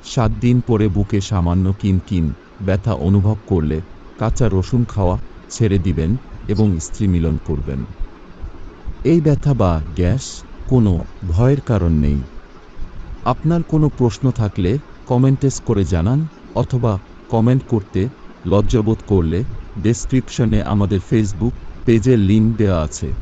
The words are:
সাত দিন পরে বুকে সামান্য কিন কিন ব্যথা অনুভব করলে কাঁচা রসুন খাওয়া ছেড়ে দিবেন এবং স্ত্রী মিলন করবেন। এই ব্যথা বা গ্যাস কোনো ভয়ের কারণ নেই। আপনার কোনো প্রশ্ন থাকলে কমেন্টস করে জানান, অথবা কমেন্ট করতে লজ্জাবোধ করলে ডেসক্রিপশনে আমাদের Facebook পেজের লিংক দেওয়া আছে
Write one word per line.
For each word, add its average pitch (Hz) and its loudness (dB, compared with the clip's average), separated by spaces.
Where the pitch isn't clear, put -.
সাত 110 0
দিন 123 4
পরে 107 2
বুকে 98 0
সামান্য 92 0
কিন 95 2
কিন 80 0
ব্যথা 95 -2
অনুভব 98 2
করলে 78 0
কাঁচা 110 2
রসুন 107 0
খাওয়া 90 0
ছেড়ে 98 0
দিবেন 80 0
এবং 101 2
স্ত্রী - -4
মিলন 82 2
করবেন। 69 -4
এই 165 4
ব্যথা 143 2
বা 90 2
গ্যাস - -2
কোনো 107 2
ভয়ের 123 2
কারণ 90 0
নেই। 73 2
আপনার 156 0
কোনো 151 2
প্রশ্ন 123 0
থাকলে 104 0
কমেন্টস 135 2
করে 101 0
জানান, 107 0
অথবা 117 -2
কমেন্ট 120 2
করতে 104 -2
লজ্জাবোধ 104 2
করলে 87 2
ডেসক্রিপশনে 113 0
আমাদের 101 0
Facebook 107 0
পেজের 117 4
লিংক 110 4
দেওয়া 98 2
আছে 76 -6